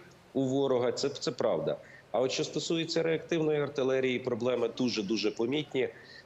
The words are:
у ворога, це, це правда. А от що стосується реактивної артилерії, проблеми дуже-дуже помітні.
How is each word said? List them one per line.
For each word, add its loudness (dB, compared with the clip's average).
у 0
ворога, 2
це, -2
це -6
правда. 0
А 2
от 0
що -2
стосується -2
реактивної 0
артилерії, 2
проблеми 0
дуже-дуже 0
помітні. 0